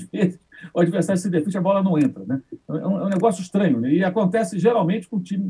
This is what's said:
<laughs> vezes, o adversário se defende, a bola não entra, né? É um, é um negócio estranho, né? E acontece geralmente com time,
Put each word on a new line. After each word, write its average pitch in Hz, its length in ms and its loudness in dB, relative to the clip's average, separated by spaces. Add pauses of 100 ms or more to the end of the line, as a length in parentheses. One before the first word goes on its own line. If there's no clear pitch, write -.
<laughs> - 60 -20
vezes, 185 280 0 (340)
o 175 60 0
adversário 175 420 2
se 208 80 -4
defende, 175 280 0
a 185 40 -2
bola 196 220 2
não 180 160 2
entra, 123 260 0
né? 131 160 -4 (260)
É - 40 -12 (160)
um, 190 140 0
é 180 40 -2
um 196 40 -2
negócio 196 320 0
estranho, 180 380 0
né? 123 140 -2
E 180 100 4
acontece 202 560 0
geralmente 208 480 2
com 214 140 -6
time, 196 280 -4